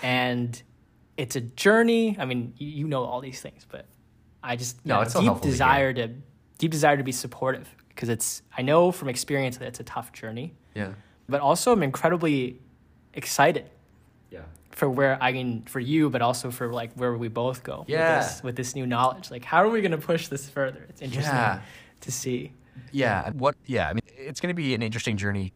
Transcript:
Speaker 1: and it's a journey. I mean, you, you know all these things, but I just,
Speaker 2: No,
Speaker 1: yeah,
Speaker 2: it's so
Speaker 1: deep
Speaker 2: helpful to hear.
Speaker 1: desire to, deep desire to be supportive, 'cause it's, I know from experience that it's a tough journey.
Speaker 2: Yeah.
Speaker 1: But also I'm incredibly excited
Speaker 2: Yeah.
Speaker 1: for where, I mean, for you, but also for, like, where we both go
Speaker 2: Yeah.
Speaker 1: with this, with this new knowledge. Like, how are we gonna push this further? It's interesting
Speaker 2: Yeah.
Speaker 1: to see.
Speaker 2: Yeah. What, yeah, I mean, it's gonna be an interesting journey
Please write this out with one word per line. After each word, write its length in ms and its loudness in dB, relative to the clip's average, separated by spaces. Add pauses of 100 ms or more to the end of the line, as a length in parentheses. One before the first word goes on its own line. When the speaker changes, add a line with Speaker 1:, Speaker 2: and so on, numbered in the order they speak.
Speaker 1:
and 600 0 (560)
it's 180 -4
a 60 -2
journey. 760 4
I 60 -2
mean, 320 -4
you, 120 -8
you 200 -6
know 160 -2
all 160 -6
these 220 -14
things, 280 -18
but 140 -16 (580)
I 140 -4
just, 300 -8
Speaker 2:
No, 100 2
Speaker 1:
yeah, 60 4
Speaker 2:
it's 100 -2
so 80 4
Speaker 1:
deep 60 6
Speaker 2:
helpful 160 2
to 60 2
hear. 40 2
Speaker 1:
desire 400 4
to, 160 -4 (480)
deep 140 0
desire 260 6
to 80 0
be 80 -4
supportive, 560 -4 (260)
'cause 140 -4
it's, 320 -2 (160)
I 60 -4
know 300 6
from 180 -6
experience 480 -2
that 100 -10
it's 120 -14
a 40 -10
tough 280 -10
journey. 420 -10 (200)
Speaker 2:
Yeah. 180 -6 (360)
Speaker 1:
But 140 0
also 300 4
I'm 100 4
incredibly 800 0 (520)
excited 560 2 (640)
Speaker 2:
Yeah. 100 -16 (300)
Speaker 1:
for 180 2
where, 340 2
I 100 2
mean, 320 -4
for 160 -6
you, 280 2
but 140 0
also 280 0
for, 220 -6
like, 220 -6
where 220 -2
we 120 -4
both 360 -4
go 240 -10
Speaker 2:
Yeah. 300 2
Speaker 1:
with 100 0
this, 140 -10
with 140 -6
this 180 -6
new 120 -4
knowledge. 440 0
Like, 140 -12
how 200 2
are 40 4
we 140 2
gonna 160 0
push 300 -2
this 200 -8
further? 400 -4
It's 140 -20
interesting 320 -2
Speaker 2:
Yeah. 260 2 (420)
Speaker 1:
to 100 -12
see. 400 -6 (400)
Speaker 2:
Yeah. 400 0
What, 240 0 (100)
yeah, 220 0
I 40 -4
mean, 100 -2 (140)
it's 240 -12
gonna 140 -2
be 200 0
an 80 -2
interesting 340 -2
journey 400 -4